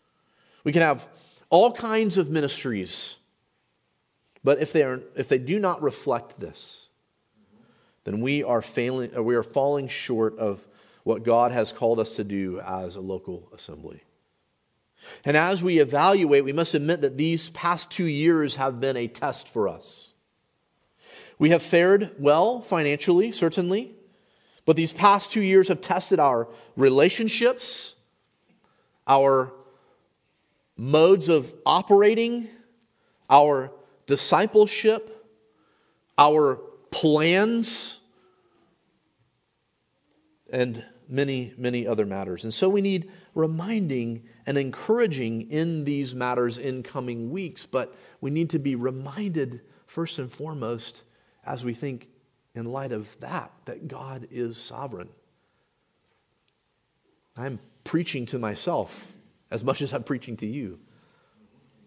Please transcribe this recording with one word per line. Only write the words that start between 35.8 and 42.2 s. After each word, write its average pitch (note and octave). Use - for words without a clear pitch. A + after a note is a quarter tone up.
our D3
plans, F#3
and B2
many, C3
many B2
other G#2+
matters. G2